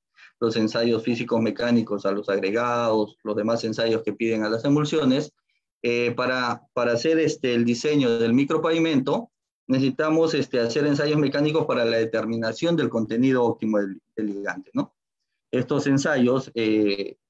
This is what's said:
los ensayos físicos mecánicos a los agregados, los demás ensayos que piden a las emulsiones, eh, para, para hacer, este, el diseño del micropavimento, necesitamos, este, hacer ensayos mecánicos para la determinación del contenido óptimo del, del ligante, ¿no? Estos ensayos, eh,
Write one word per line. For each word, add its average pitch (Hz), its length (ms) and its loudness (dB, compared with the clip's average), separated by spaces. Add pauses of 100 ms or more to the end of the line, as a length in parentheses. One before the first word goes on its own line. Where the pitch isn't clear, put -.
(400)
los 113 160 0
ensayos 113 460 0
físicos 117 400 -2
mecánicos 110 640 0
a 98 60 0
los 101 160 -6
agregados, 110 920 0
los 107 140 -4
demás 113 280 -2
ensayos 113 380 -2
que 104 100 -4
piden 113 320 -2
a 107 40 -2
las 113 160 -2
emulsiones, 147 680 0 (500)
eh, 120 300 0
para, 123 600 -4
para 120 200 0
hacer, 160 280 2
este, 147 340 0
el 120 100 2
diseño 120 540 2
del 117 160 2
micropavimento, 160 960 0 (380)
necesitamos, 156 640 2
este, 135 260 0
hacer 117 260 0
ensayos 151 320 2
mecánicos 147 480 0
para 123 180 0
la 113 140 2
determinación 113 760 -2
del 143 140 2
contenido 120 560 2
óptimo 107 340 0
del, 98 220 -4 (160)
del 110 100 -4
ligante, 98 480 -8
¿no? - 200 -6 (580)
Estos 139 340 0
ensayos, 135 680 2
eh, 107 640 0 (140)